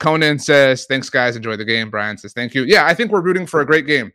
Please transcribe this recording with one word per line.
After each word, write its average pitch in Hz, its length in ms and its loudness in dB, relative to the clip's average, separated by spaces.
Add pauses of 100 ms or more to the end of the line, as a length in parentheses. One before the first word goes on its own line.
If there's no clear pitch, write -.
Conan 156 380 0
says, 135 480 4
"Thanks, 135 240 -4
guys. 123 260 0
Enjoy 110 200 -8
the 104 80 -10
game." 113 260 -2
Brian 104 260 -6
says, - 160 -18
"Thank 120 220 -8
you." 131 100 0
Yeah, 170 220 4
I 170 80 4
think 214 180 -2
we're 202 80 2
rooting 180 260 0
for 151 140 -2
a 139 60 -2
great 147 200 -2
game. 135 280 -2